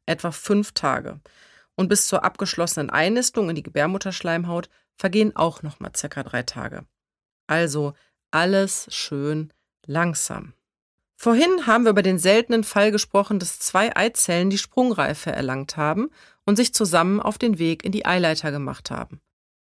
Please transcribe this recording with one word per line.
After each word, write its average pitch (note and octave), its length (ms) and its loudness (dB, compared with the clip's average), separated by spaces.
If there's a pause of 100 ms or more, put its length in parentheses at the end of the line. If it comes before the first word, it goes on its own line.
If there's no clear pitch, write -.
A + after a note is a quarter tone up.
etwa E3 260 -4
fünf G#3 400 -2
Tage. C3+ 480 -4 (560)
Und F#3 120 0
bis G3+ 200 2
zur - 160 0
abgeschlossenen E3+ 680 -2
Einnistung G#3 600 0
in E3 60 -4
die D3 80 -8
Gebärmutterschleimhaut E3+ 1040 -4 (280)
vergehen G#3 380 2
auch D#3+ 280 0
noch D3+ 160 -12
mal - 160 -10
circa C#3+ 280 -6
drei B2 200 -6
Tage. - 420 -10 (640)
Also D3+ 460 0 (360)
alles G3 640 0
schön D3+ 600 -4 (340)
langsam. D#3+ 680 -4 (640)
Vorhin D4 500 4
haben A#3 160 4
wir A3 80 6
über G3+ 100 4
den F#3 160 2
seltenen A3 460 4
Fall G#3 280 2
gesprochen, G3+ 480 0
dass F3 200 -6
zwei - 360 0
Eizellen F#3 540 2
die G3 80 0
Sprungreife F3 720 0
erlangt C3+ 440 -6
haben D#3+ 340 -2 (360)
und G#3 100 4
sich A#3 180 2
zusammen F3+ 460 2
auf G#3+ 180 -4
den A3 220 0
Weg E3 240 -2
in F#3+ 80 -2
die G#3 140 -4
Eileiter D#3+ 460 0
gemacht C#3 380 -8
haben. - 320 -10 (520)